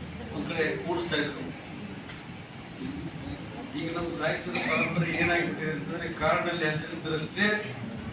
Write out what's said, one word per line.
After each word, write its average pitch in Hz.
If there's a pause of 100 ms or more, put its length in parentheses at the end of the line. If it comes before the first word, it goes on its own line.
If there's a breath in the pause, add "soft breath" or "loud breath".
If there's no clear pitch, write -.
(360)
ಒಂದ್ 302
ಕಡೆ 165
ಕೂಡಿಸ್ತಾ 170
ಇದ್ರು. - (2000)
ಈಗ 165
ನಮ್ಮ 170 (100)
ಸಾಹಿತ್ಯದ -
ಪರಂಪರೆ 160
ಏನಾಗಿದೆ 165
ಅಂತಂದ್ರೆ, 165
ಕಾರಣದಲ್ಲಿ 165
ಹೆಸರಿದ್ದರಷ್ಟೇ 156 (380)